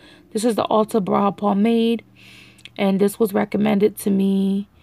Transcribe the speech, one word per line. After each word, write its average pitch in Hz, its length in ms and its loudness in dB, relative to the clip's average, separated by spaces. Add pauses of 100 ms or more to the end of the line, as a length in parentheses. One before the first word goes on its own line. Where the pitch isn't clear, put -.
(320)
This 214 120 -2
is 233 120 2
the 214 80 0
Ulta 214 400 0
Brow 202 260 0
Pomade. 226 720 0 (760)
And 196 220 0
this 202 220 0
was 208 120 0
recommended 208 680 0
to - 120 -2
me 196 580 0 (140)